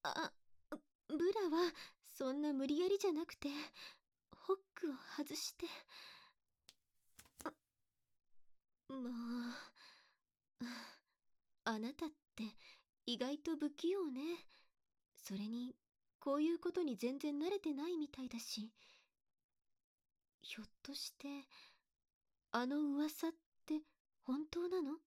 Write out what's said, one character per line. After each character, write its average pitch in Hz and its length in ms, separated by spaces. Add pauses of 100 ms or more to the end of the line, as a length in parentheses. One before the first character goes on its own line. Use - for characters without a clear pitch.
あ、 - 300 (760)
ブ 339 240
ラ 403 160
は、 330 240 (340)
そ 262 240
ん 285 100
な 302 120
無 269 120
理 294 140
や 359 80
り 392 100
じ 403 100
ゃ 359 60
な 311 120
く - 80
て、 - 160 (800)
ホ - 220
ッ 392 40 (160)
ク 339 160
を 269 60 (220)
外 294 180
し - 200
て。 339 120 (3250)
も 269 100
う、 262 40 (2500)
あ 226 140
な 226 160
た 320 140
っ - 20 (260)
て、 214 220 (480)
意 240 140
外 262 180
と 320 180
不 294 160
器 330 200
用 381 180
ね。 294 380 (680)
そ - 180
れ 202 120
に、 240 280 (440)
こ 277 160
う 294 60
い 320 100
う 339 80
こ 349 120
と 359 100
に 269 160
全 254 220
然 294 180
慣 320 140
れ 403 80
て 330 140
な 285 140
い 349 100
み 294 120
た 269 140
い 247 60
だ 233 100
し。 220 340 (1700)
ひ - 180
ょ 220 40
っ 214 60 (120)
と 277 140
し - 180
て、 277 340 (1040)
あ 240 140
の 285 160 (140)
噂 302 340
っ 330 60 (320)
て 311 160 (400)
本 285 240
当 349 200
な 359 140
の？ 302 260